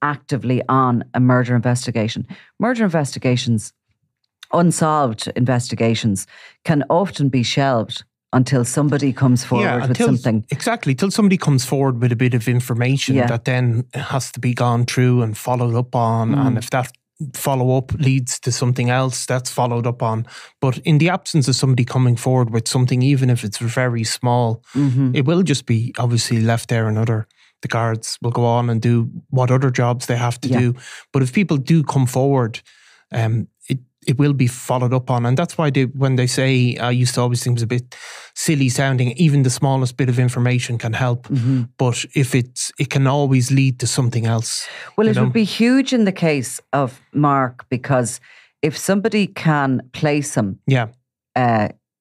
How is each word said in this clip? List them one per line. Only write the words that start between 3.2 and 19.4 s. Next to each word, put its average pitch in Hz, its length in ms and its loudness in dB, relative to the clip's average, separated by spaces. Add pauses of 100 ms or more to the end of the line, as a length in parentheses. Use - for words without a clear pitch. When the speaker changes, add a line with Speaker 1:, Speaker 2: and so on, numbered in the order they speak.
Speaker 1:
unsolved 156 840 2
investigations, 117 920 0 (380)
can 151 260 2
often 160 400 0
be 127 140 0
shelved 127 600 -2 (300)
until 127 320 2
somebody 143 480 0
comes 123 300 2
forward - 220 0
Speaker 2:
Yeah, 139 100 0
Speaker 1:
with 120 160 -2
Speaker 2:
until, 226 160 2
Speaker 1:
something. 120 440 0
Speaker 2:
exactly, 220 440 -2
till 196 160 -2
somebody 196 260 4
comes 135 280 2
forward 135 360 0
with 123 100 2
a 120 40 0
bit 123 180 2
of 117 140 -2
information 123 680 0
Speaker 1:
Yeah. 123 120 2
Speaker 2:
that 117 180 -2
then 127 480 0
has 135 400 -6
to - 60 -12
be 123 140 -2
gone 120 320 0
through 123 360 2
and 110 160 -4
followed 120 380 -2
up 123 200 -4
on. 117 360 0
Speaker 1:
Mm. 139 160 2
Speaker 2:
And 120 100 0
if 117 140 -8
that 127 200 -2 (420)
follow-up 127 600 0
leads 131 480 0
to 127 100 -2
something 123 380 0
else, 127 360 -2
that's 127 240 -4